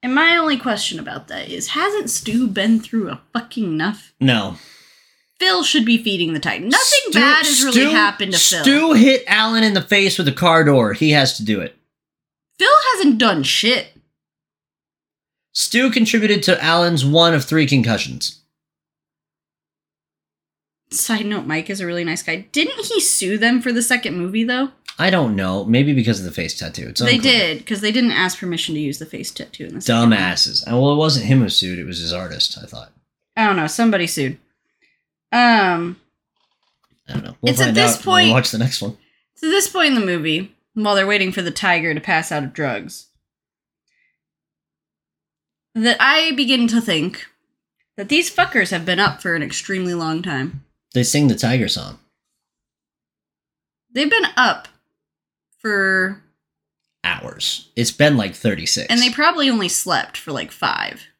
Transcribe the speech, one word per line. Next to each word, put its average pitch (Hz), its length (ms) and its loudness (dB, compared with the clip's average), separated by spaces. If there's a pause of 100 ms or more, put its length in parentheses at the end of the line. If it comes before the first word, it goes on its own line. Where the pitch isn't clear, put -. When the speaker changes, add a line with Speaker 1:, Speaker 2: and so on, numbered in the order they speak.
Speaker 1:
And 254 100 -4
my 330 240 4
only 311 200 0
question 208 420 -4
about - 300 -12
that - 200 -12
is, - 200 -10
hasn't 381 420 -4
Stu 233 360 -2
been 208 320 2
through 220 300 -4
a - 120 -12 (120)
fucking 233 300 -6
enough? 170 560 -4
Speaker 2:
No. 107 380 0 (840)
Speaker 1:
Phil 370 240 2
should 277 220 2
be 226 180 4
feeding 175 300 -2
the 151 60 -4
tiger. 135 260 -6
Nothing 523 340 2 (100)
Speaker 2:
Stu-, 226 100 2
Speaker 1:
bad 294 260 4
has 269 180 2
really 254 180 4
Speaker 2:
Stu-, 285 80 4
Speaker 1:
happened 208 440 0
to 175 40 0
Phil. - 260 2
Speaker 2:
Stu 302 300 4
hit 254 320 6
Alan 220 380 2
in 214 100 2
the 190 80 0
face 196 380 2
with 165 80 2
a 139 60 2
car 165 300 4
door. 127 300 4
He 151 180 2
has 139 260 2
to 110 60 -8
do 104 160 0
it. 80 160 -10 (840)
Speaker 1:
Phil 392 100 4 (240)
hasn't 294 240 4
done 208 240 2
shit. 220 520 -2 (1600)
Speaker 2:
Stu 254 360 0
contributed 214 540 2
to - 200 2
Alan's 165 420 2
one 165 280 4
of 143 120 0
three 156 200 2
concussions. 113 760 -2 (2500)
Speaker 1:
Side 214 340 -2
note, 208 200 -4
Mike 156 240 -4
is 196 120 -6
a 185 40 -6
really 175 180 -4
nice 170 200 -4
guy. 170 280 -8
Didn't 440 340 -2
he 427 160 -2
sue 202 360 -2
them 233 240 2
for 247 120 -2
the 240 80 0
second 240 360 -2
movie, 190 260 -2
though? 254 260 -2 (280)
Speaker 2:
I 175 120 0
don't 147 260 2
know. 95 300 -2
Maybe 135 280 2
because 113 260 0
of 95 60 -10
the 85 60 -10
face 80 260 -8
tattoo. - 320 -12
It's - 120 -6
Speaker 1:
They 247 140 4
Speaker 2:
unclear. 254 180 2 (220)
Speaker 1:
did, - 100 -14
'cause 208 160 -6
they 214 100 0
didn't 240 200 2
ask 180 280 -2
permission 170 360 -6
to 151 60 -4
use 147 180 -4
the 160 60 -12
face - 260 -12
tattoo - 340 -14
in - 100 -14
the - 60 -10
second 117 280 2
movie. 113 120 4
Speaker 2:
Dumbasses. - 440 -2
And, 120 140 0
well, 139 140 4
it 147 40 2
wasn't 147 280 0
him 131 160 4
who 104 80 2
sued. 90 300 -2
It 85 60 -10
was 87 120 -10
his 82 160 -8
artist, 87 480 -6
I - 40 -18
thought. - 280 -18 (420)
Speaker 1:
I 220 100 2
don't 196 120 2
know. 156 100 -2
Somebody 202 400 2
sued. 143 300 -4 (960)
Um, 196 680 2 (1080)
Speaker 2:
I 135 40 -14
don't - 120 -6
know. - 160 -16
We'll 254 100 0
Speaker 1:
It's 110 80 -2
at 127 60 4
Speaker 2:
find 113 120 2
Speaker 1:
this 120 200 4
Speaker 2:
out - 80 -10
when 370 100 2
we 359 80 6
Speaker 1:
point, - 100 4
Speaker 2:
watch 127 180 2
the 113 60 -4
next 123 240 -2
one. 104 160 -8 (360)
Speaker 1:
it's - 100 -14
at 311 60 0
this 403 180 2
point 339 220 0
in 269 100 2
the 208 60 0
movie, 170 500 -4 (200)
while 208 200 0
they're 196 120 2
waiting 196 260 0
for 196 80 -6
the 175 100 -4
tiger 170 420 0
to 151 60 -4
pass 165 320 -4
out 151 120 -4
of 135 100 -10
drugs, 127 540 -8 (2750)
that 233 260 0
I 311 320 2
begin 254 380 0
to 226 100 2
think 180 480 -4 (680)
that 202 120 -10
these 320 240 0
fuckers 269 380 0
have 170 140 -6
been 180 140 -2
up 196 220 0
for 170 140 -4
an 156 80 -4
extremely 185 500 -6
long 160 280 -4
time. 156 420 -8 (300)
Speaker 2:
They 123 100 2
sing 147 240 2
the 113 80 4
tiger 120 320 0
song. - 320 -6 (1900)
Speaker 1:
They've 277 180 0
been 440 180 2 (100)
up 233 320 0 (880)
for 190 640 -2 (840)
Speaker 2:
hours. - 720 -6
It's 117 160 -2
been, 147 260 2
like, 98 180 -2
thirty-six. - 540 -2
Speaker 1:
And 240 120 2
they 247 80 2
probably 302 400 0
only 214 180 -2
slept - 500 -4
for, - 140 -14
like, - 200 -8
five. - 560 -6 (120)